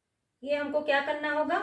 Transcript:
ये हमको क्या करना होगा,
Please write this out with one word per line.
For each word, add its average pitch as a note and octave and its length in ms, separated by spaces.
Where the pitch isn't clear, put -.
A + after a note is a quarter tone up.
ये C#4+ 140
हमको D4 260
क्या C#4+ 200
करना D4+ 300
होगा, D4+ 300